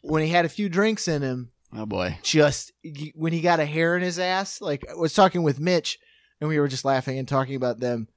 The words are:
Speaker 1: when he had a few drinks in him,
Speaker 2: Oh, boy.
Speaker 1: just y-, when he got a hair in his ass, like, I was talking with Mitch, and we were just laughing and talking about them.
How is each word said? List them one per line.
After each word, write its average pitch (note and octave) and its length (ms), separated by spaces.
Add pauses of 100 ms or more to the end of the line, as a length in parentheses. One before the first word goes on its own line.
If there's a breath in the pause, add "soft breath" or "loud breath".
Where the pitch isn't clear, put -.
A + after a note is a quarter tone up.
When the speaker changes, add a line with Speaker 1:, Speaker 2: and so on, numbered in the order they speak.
Speaker 1:
when D#3 220
he D#3 60
had F3 160
a D#3 40
few G#3 180
drinks G#3 400
in D3+ 140
him, B2+ 300 (220)
Speaker 2:
Oh, A2 120
boy. F2+ 360
Speaker 1:
just - 520 (100)
y-, D3+ 320
when D#3+ 160
he E3+ 80
got E3 220
a D3 40
hair E3 300
in F3+ 80
his F3 160
ass, F#3 400
like, D3 320
I - 40
was E3 180
talking F#3+ 300
with C#3 180
Mitch, E3+ 360 (440 soft breath)
and D3+ 80
we D#3 100
were C#3+ 80
just C3 160
laughing C3+ 340
and C3 100
talking C3+ 280
about B2 240
them. A#2+ 380